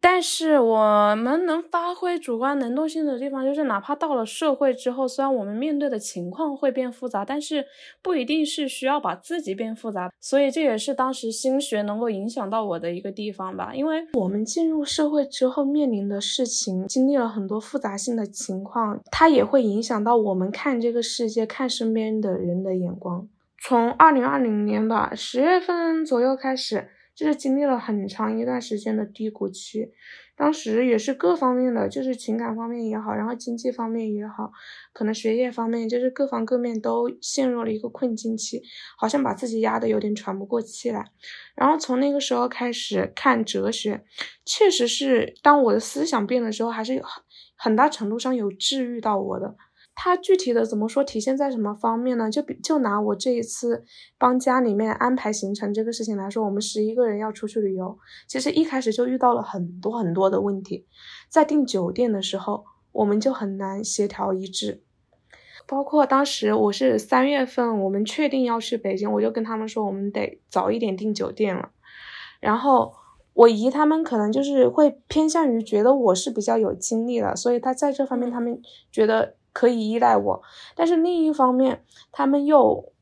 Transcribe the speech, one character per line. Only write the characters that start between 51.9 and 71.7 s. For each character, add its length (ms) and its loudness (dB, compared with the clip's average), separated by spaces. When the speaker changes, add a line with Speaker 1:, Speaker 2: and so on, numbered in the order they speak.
Speaker 1:
面 200 0
呢？ 120 0
就 140 -2
比， 120 -8
就 240 -2
拿 200 0
我 160 0
这 160 -2
一 100 0
次 440 -4
帮 200 4
家 220 2
里 140 2
面 180 0
安 240 0
排 160 -2
行 240 -4
程 180 -4
这 120 -2
个 80 -4
事 100 -6
情 140 -4
来 120 -6
说， 140 -2
我 60 0
们 120 -2
十 220 -2
一 100 -2
个 140 2
人 100 -2
要 140 -4
出 160 -8
去 140 -4
旅 140 0
游， 220 -6
其 100 -6
实 140 -2
一 140 4
开 160 -4
始 100 0
就 160 0
遇 100 -2
到 160 4
了 80 -2
很 380 -8
多 180 -4
很 160 0
多 160 4
的 120 0
问 200 -2
题。 240 -12
在 160 6
订 200 2
酒 280 -2
店 180 0
的 100 -2
时 160 -6
候， 280 -6
我 140 2
们 120 2
就 140 2
很 240 -6
难 260 -8
协 240 -2
调 280 -2
一 120 -4
致。 380 -8
包 160 -4
括 240 2
当 200 2
时 280 0
我 200 2
是 260 2
三 300 2
月 160 2
份， 340 -2
我 100 0
们 140 0
确 240 -2
定 160 0
要 160 0
去 180 -4
北 200 -4
京， 120 -2
我 120 0
就 100 2
跟 100 -2
他 140 -4
们 100 -4
说 200 -4
我 60 -2
们 200 -4
得 380 -6
早 200 0
一 80 0
点 200 -2
订 160 -2
酒 180 -4
店 240 -2
了。 140 -8